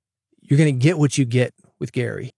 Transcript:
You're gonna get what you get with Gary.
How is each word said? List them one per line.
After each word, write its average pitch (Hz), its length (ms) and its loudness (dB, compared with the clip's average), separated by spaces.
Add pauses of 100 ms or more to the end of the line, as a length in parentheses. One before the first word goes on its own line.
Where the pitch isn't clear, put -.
(420)
You're - 160 0
gonna 151 160 4
get 139 240 2
what 147 200 0
you 143 60 2
get 123 300 -2 (260)
with 131 140 -10
Gary. 117 440 -8